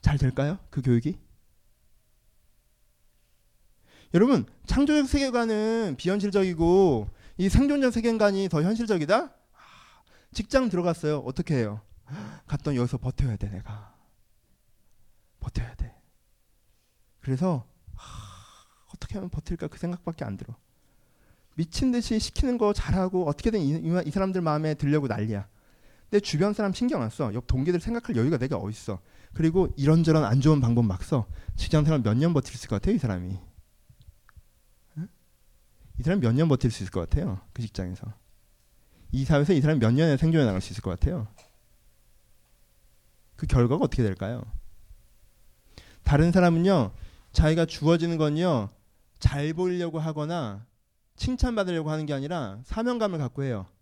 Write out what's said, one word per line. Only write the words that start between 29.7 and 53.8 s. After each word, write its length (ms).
이런저런 460
안 180
좋은 200
방법 240
막 180
써. 240
직장 280
생활 180
몇 160
년 160
버틸 200
수 40
있을 120
것 120
같아요, 140
이 20
사람이? 400
응? 100
이 40
사람 180
몇 120
년 140
버틸 240
수 100
있을 100
것 160
같아요, 320
그 80
직장에서? 460
이 140
사회에서 280
이 80
사람 180
몇 140
년에 240
생존해 280
나갈 160
수 100
있을 100
것 160
같아요? 300
그 120
결과가 360
어떻게 180
될까요? 420
다른 280
사람은요, 640
자기가 320
주어지는 520
건요, 520
잘 340
보이려고 460
하거나 680
칭찬받으려고 760
하는 140
게 80
아니라 500
사명감을 560
갖고 240
해요. 240